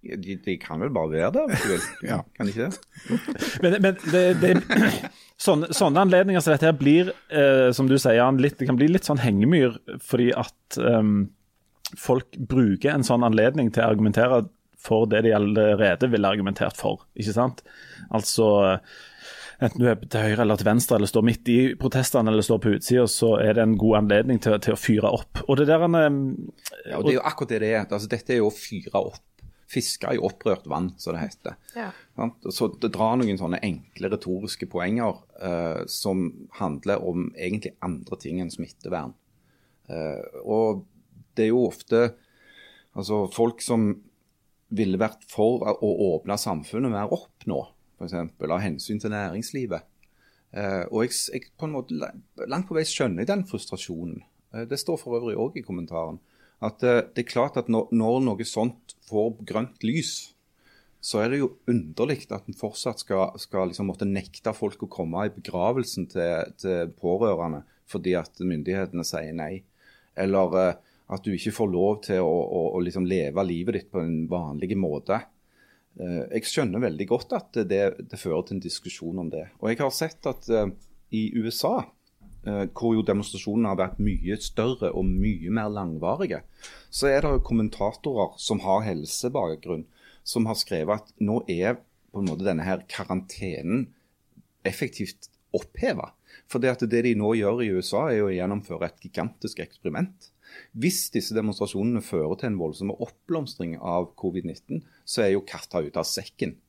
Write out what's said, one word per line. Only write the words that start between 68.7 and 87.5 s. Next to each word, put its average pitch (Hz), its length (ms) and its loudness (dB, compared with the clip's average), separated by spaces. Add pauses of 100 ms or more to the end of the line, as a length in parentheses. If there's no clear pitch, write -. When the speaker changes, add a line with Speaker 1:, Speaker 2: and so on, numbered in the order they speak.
Speaker 1:
sier 80 320 -8
nei, 82 220 -8 (580)
eller, 95 400 2
eh, 92 360 0 (200)
at 95 80 -8
du 101 140 -4
ikke 104 180 -4
får 107 160 -2
lov 98 320 0
til 92 240 -2
å, 80 80 0
å, 87 280 -2 (120)
å 92 80 -2
liksom 90 240 -2
leve 87 400 -2
livet 90 320 -4
ditt - 160 -12
på 92 80 -4
en 82 240 -4
vanlig 82 480 -6
måte. 92 460 -2 (800)
Eh, 87 240 -6 (160)
jeg - 100 -10
skjønner 113 320 -2
veldig 95 300 -4
godt - 260 -2
at - 220 -6 (100)
det, 98 140 2 (160)
det - 180 -16
fører 87 300 -4
til 98 100 -6
en 92 80 -8
diskusjon 87 560 -10
om 82 80 -8
det. 78 140 -10 (180)
Og 110 80 -4
jeg 117 140 -2
har 131 100 -2
sett - 320 -8
at, 127 240 -8
eh, 107 220 0 (420)
i 110 140 -2 (100)
U 110 80 -2
S 113 240 -6
A, 226 60 0 (720)
eh, 101 140 -2 (100)
hvor 113 240 0
jo 110 80 0
demonstrasjonene 104 640 -2
har 95 140 -2
vært 92 180 -6
mye 95 400 -2
større 113 480 -2
og 92 160 -4
mye 92 480 0
mer 107 160 -2
langvarige, 95 720 -4 (480)
så 139 220 0
er 139 100 2
det 147 140 0
jo 127 100 0
kommentatorer 107 960 -2